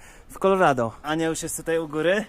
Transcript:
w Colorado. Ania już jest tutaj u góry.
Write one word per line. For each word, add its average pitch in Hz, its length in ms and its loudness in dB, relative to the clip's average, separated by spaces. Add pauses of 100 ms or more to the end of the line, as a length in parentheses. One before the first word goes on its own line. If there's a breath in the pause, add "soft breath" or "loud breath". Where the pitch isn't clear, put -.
(300 soft breath)
w - 100 -18
Colorado. 151 520 4 (120)
Ania 160 240 -2
już 160 160 -4
jest 156 140 -8
tutaj 165 220 -2
u 160 80 -6
góry. 170 420 0